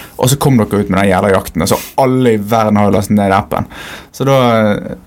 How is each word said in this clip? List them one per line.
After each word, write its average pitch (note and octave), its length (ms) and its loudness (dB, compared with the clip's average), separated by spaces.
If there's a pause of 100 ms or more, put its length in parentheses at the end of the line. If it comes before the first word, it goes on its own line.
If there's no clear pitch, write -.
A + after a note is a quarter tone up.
(180)
Og C3 100 2
så C#3 100 2
kom C3+ 180 2
dere G#2+ 100 2 (140)
ut G2+ 100 -4
med F#2 100 0
den G2+ 120 2
jævla F#2+ 200 2
jakten, - 360 -2
så - 100 0 (180)
alle B2+ 380 2
i - 20 0
verden G#2+ 400 0
har G#2 140 2
jo - 80 2
lastet G2+ 180 -2
ned G2+ 160 2
appen. - 320 -2 (480)
Så - 140 -6
da, C#3 100 4 (380)
eh, - 200 -8 (120)